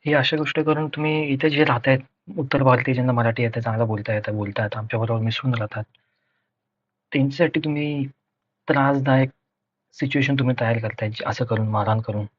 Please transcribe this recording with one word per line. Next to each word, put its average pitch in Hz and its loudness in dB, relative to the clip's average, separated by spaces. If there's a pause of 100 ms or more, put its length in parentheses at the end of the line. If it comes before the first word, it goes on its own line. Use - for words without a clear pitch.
ही 151 2
अशा 147 2
गोष्टी 151 -2
करून 151 0
तुम्ही 151 -2
इथे 147 2
जे 147 4
राहतायत, 131 2 (380)
उत्तर 139 0
भारतीय 131 4
ज्यांना 127 2
मराठी 117 0
येते, 117 -2
चांगलं 113 0
बोलता 107 -4
येतं, 107 -4
बोलतात, 104 -4
आमच्याबरोबर 113 -2
मिसळून 117 -2
राहतात, 110 -4 (1300)
त्यांच्यासाठी 147 2
तुम्ही 147 -2 (600)
त्रासदायक 135 2 (680)
सिच्युएशन 139 0
तुम्ही 127 2
तयार 117 2
करताय, 110 -4
जे - -8
असं 117 -2
करून, 110 0
मारहाण 107 0
करून. 104 -4 (140)